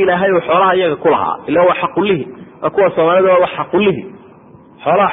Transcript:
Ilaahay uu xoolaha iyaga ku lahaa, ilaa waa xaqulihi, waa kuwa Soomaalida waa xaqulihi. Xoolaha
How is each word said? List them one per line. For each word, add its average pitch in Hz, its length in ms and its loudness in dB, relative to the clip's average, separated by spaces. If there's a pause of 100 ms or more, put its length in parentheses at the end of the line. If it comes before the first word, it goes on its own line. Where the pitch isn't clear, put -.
Ilaahay 185 300 0
uu 170 80 2
xoolaha 185 340 2
iyaga 175 220 0
ku - 120 -2
lahaa, 95 280 0 (100)
ilaa 165 220 2
waa 175 140 2
xaqulihi, 175 420 -2 (380)
waa 151 80 -4
kuwa 185 200 2
Soomaalida 180 440 2
waa 180 120 2 (100)
xaqulihi. 175 460 -2 (840)
Xoolaha 185 280 2